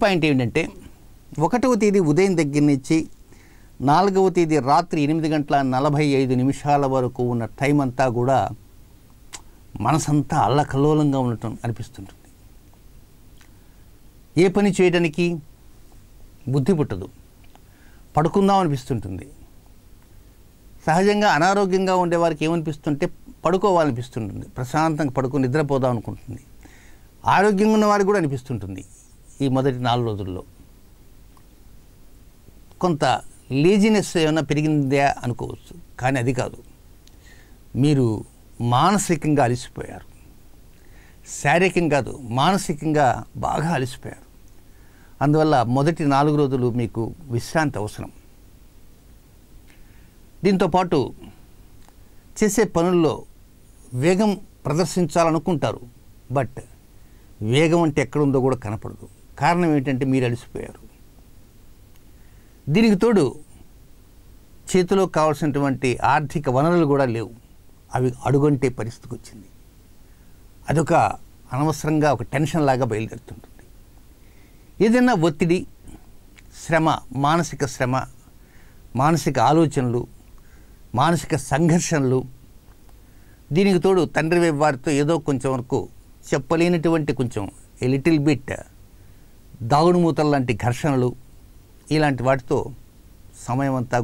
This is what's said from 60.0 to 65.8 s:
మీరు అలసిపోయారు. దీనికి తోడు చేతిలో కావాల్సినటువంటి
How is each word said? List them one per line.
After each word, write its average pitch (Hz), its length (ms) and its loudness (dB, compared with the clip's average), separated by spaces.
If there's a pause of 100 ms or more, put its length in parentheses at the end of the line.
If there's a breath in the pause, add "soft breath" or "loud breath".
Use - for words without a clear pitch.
మీరు 131 180 2
అలసిపోయారు. - 520 -12 (1900 soft breath)
దీనికి 214 280 4
తోడు 202 240 4 (1400)
చేతిలో 190 340 2 (120)
కావాల్సినటువంటి 143 720 0 (220)